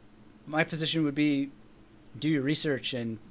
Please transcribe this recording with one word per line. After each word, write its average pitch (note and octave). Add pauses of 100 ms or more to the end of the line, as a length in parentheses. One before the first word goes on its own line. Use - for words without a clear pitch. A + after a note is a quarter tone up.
(480)
My D3+
position D#3+
would C#3+
be C#3+ (680)
do C#3+
your D3+
research C#3+
and A#2 (120)